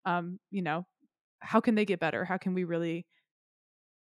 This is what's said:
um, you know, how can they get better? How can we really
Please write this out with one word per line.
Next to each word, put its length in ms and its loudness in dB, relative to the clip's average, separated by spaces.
um, 340 -2
you 140 -4
know, 240 -2
how 180 2
can 160 4
they 100 4
get 140 0
better? 260 0
How 120 -2
can 180 -2
we 80 0
really 420 -2